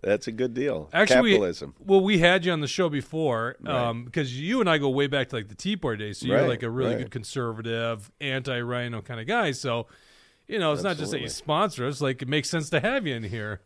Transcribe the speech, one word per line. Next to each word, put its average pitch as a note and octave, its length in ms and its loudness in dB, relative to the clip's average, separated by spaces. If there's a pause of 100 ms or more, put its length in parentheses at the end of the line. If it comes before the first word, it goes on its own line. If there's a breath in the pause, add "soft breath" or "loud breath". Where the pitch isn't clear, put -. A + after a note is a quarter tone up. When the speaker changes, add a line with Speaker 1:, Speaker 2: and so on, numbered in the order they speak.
Speaker 1:
That's G2+ 240 0
a A#2 40 -6
good A#2+ 220 -2
deal. A#2+ 400 -4
Speaker 2:
Actually, D#3+ 280 6
we A3 100 6
Speaker 1:
Capitalism. F2 480 2
Speaker 2:
well, G3 220 6
we F#3+ 180 4
had F3 260 6
you F#3 60 2
on D#3 100 0
the C#3+ 60 -2
show F3+ 220 0
before, C3 720 -2
Speaker 1:
Right. D3+ 120 -4 (160)
Speaker 2:
um, A#2 220 -6
'cause C#3 200 -2
you E3 280 -2
and F#3+ 100 4
I D#3+ 80 4
go C#3+ 120 2
way C#3 180 2
back C3 220 0
to, C3+ 80 -8
like, G2+ 120 -6
the G#2 60 -16
Tea G#3 200 -2
Party A2 300 -4
days, G#2 140 -8
so B2+ 80 -6
you're, A2 100 4
Speaker 1:
Right, B2 120 4
Speaker 2:
like, A#2+ 140 -2
a A#2 60 -4
really B2 260 0
Speaker 1:
right. A2+ 80 -4
Speaker 2:
good G#2+ 80 -10
conservative, A2+ 1000 -6 (100)
anti-rhino B2 800 -4
kinda A2+ 240 -10
guy, G3 260 0
so, A#2+ 360 -2 (600 soft breath)
you A3 120 -4
know, D#3+ 140 2
it's E3+ 100 -2
not F3+ 140 -2
just F#3 140 -4
that D3 80 -4
you A#2+ 60 -6
Speaker 1:
Absolutely. A2+ 40 -8
Speaker 2:
sponsor D#3 580 -2
us, C#3 140 -4
like, C3 200 0
it B2+ 60 -6
makes D3 220 0
sense D#3+ 220 -2
to D#3+ 80 4
have A3+ 280 0
you C3 80 -2
in A2+ 80 -6
here. G#2 420 -6